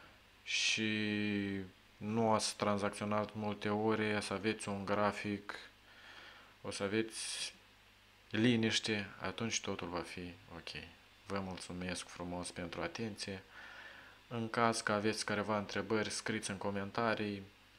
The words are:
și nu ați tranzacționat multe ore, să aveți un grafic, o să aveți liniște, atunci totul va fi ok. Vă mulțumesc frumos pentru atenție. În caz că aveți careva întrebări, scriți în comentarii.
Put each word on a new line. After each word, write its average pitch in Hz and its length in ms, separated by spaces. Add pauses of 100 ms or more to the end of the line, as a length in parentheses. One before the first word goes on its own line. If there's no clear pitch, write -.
(420)
și - 480 (1040)
nu 110 360
ați - 240
tranzacționat 104 800
multe 104 340
ore, 107 520
să - 120
aveți 107 360
un 98 160
grafic, 101 760 (1040)
o 98 80
să 101 120
aveți - 720 (760)
liniște, 110 800 (100)
atunci 110 400
totul 95 280
va 87 120
fi 90 340 (200)
ok. - 300 (420)
Vă 98 140
mulțumesc 90 680
frumos 87 440
pentru 87 300
atenție. 98 640 (840)
În 113 220
caz 113 300
că - 120
aveți 104 320
careva 104 340
întrebări, 101 520
scriți - 400
în 101 60
comentarii. 101 840 (360)